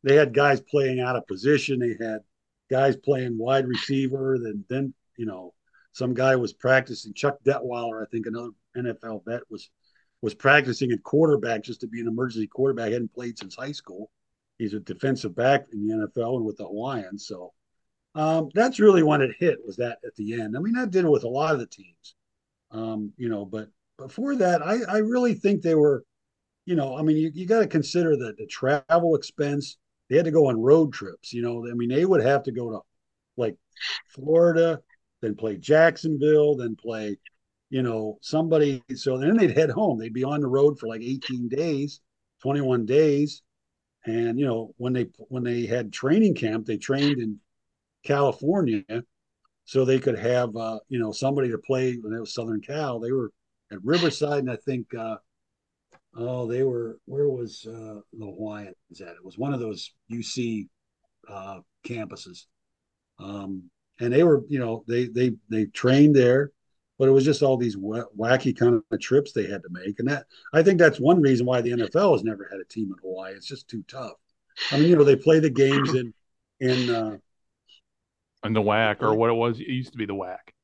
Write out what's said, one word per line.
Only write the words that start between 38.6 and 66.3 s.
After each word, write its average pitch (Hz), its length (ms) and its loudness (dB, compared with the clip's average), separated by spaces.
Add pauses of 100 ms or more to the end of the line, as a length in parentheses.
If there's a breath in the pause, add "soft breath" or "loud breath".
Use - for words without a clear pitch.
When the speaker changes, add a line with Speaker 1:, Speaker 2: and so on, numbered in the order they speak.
Speaker 1:
So 127 240 -4
then 165 180 2
they'd 175 200 4
head 160 140 4
home. 151 280 0
They'd 113 140 -8
be 127 120 -4
on 147 160 -2
the 139 80 -2
road 139 300 2
for, 113 100 -10
like, 113 140 -8
eighteen 127 460 -6
days, 143 520 -4 (420)
twenty-one 131 440 0
days. 147 560 2 (640)
And, 117 340 -2
you 143 80 0
know, 113 300 -4
when 127 160 -4
they, 120 160 -2 (200)
when 127 140 -6
they 120 240 -2
had 113 260 -4
training 175 440 2
camp, 110 300 -4
they 110 100 -4
trained 139 440 0
in 107 200 -6 (640)
California. 143 800 0 (800)
So 131 200 0
they 131 140 4
could 120 180 0
have, 120 380 0
uh, 113 240 -8 (100)
you 123 120 -4
know, 110 100 -2
somebody 135 400 -2
to 110 80 -4
play 127 380 -2
when 110 160 -10
it 117 80 -6
was 107 120 -12
Southern 113 280 -6
Cal. 139 400 -6
They 117 100 -6
were 127 220 -4 (400)
at 95 100 -14
Riverside, 147 560 0
and 127 120 -4
I 117 40 -6
think, 127 400 -8
uh, 113 220 -8 (1000)
oh, 123 320 -6
they 120 160 -2
were, 120 440 -4
where 143 220 -2
was, 120 400 -8
uh, 110 300 -16 (140)
the 110 140 -16
Hawaiians 98 760 -14
at? 90 80 -16
It 85 160 -20
was 92 140 -20
one 139 140 -4
of 131 60 -4
those 107 320 -10 (160)
U 117 160 -10
C, 113 460 -6 (600)
uh, 98 300 -16 (260)
campuses. - 600 -12 (760)
Um, 95 460 -12 (340)
and 120 140 -2
they 147 100 6
were, 147 260 4
you 139 120 -2
know, 117 260 -6
they, 120 220 -2
they, 123 240 0 (160)
they 110 180 0
trained 143 480 6
there, 131 380 4 (440)